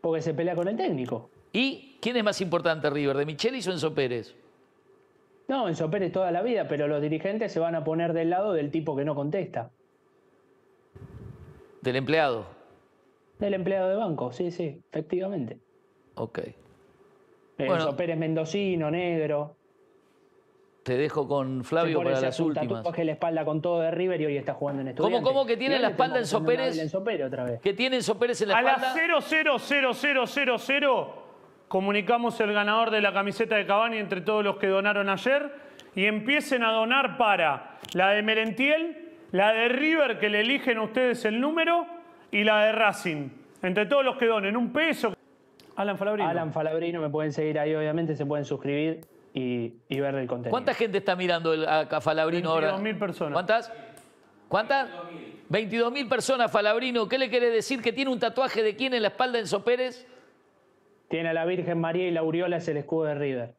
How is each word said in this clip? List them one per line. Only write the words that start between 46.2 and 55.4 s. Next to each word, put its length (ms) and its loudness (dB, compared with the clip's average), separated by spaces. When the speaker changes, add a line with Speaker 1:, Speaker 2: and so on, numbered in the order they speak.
Speaker 1:
Alan 220 -2
Falabrino, 500 -2
me 80 -2
pueden 220 -2
seguir 260 0
ahí, 160 0
obviamente, 420 -2
se 100 -4
pueden 180 -2
suscribir 580 -2
y, 420 -4
y 120 -4
ver 160 0
el 100 -2
contenido. 240 -4
Speaker 2:
¿Cuánta 240 0
gente 240 -2
está 160 0
mirando 380 0
el, 140 0
a, 160 4
a 180 -2
Falabrino 500 0
ahora? 220 2
Speaker 3:
Veintidós 100 -4
mil 160 -2
personas. 340 -4
Speaker 2:
¿Cuántas? 400 0
¿Cuántas? 420 0